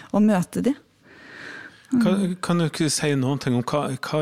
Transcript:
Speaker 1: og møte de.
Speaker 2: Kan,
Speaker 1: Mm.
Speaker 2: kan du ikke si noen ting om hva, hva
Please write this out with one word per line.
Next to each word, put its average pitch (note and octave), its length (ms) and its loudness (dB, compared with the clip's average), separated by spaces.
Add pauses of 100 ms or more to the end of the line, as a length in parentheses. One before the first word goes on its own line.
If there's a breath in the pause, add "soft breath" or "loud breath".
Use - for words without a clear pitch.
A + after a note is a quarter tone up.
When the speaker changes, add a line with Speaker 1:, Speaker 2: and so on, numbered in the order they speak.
(140 loud breath)
Speaker 1:
og G3+ 80 4
møte F#3 400 2
de. A#3+ 120 2 (1160 loud breath)
Speaker 2:
Kan, B3 100 2 (180)
Speaker 1:
Mm. F3+ 220 -2
Speaker 2:
kan F3 180 0
du E3 100 2
ikke D#3 220 0
si - 240 -2
noen C3+ 240 0
ting B2 160 0
om A#2+ 80 0
hva, C#3 340 -2
hva - 240 -4